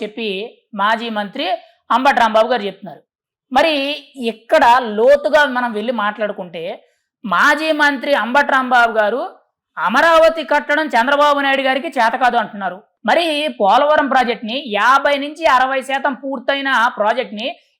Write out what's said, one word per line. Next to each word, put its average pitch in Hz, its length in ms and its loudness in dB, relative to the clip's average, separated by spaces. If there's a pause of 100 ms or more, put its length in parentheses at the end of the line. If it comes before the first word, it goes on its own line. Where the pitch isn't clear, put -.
చెప్పి 208 560 -8 (160)
మాజీ 220 360 -2
మంత్రి 214 400 -6 (400)
అంబటి 262 300 2
రాంబాబు 220 280 2
గారు 240 140 0
చెప్తున్నారు. 190 380 -12 (520)
మరి 285 520 0 (120)
ఇక్కడ 240 640 2
లోతుగా 269 680 2
మనం 247 280 -4
వెళ్ళి 214 200 -6
మాట్లాడుకుంటే, 208 920 -8 (400)
మాజీ 285 480 2
మంత్రి 285 420 0
అంబటి 254 380 0
రాంబాబు 247 400 2
గారు 220 360 -2 (500)
అమరావతి 320 680 2
కట్టడం 294 420 -2
చంద్రబాబు 285 540 2
నాయుడు 269 220 0
గారికి 262 260 -2
చేత 226 240 0
కాదు 240 240 0
అంటున్నారు. 202 460 -6 (240)
మరి 302 540 0
పోలవరం 285 480 4
ప్రాజెక్ట్ని 247 580 -2
యాభై 269 520 2
నుంచి 294 280 -4
అరవై 262 360 2
శాతం 277 320 -4
పూర్తయిన 269 840 -2
ప్రాజెక్ట్ని 220 600 -4 (240)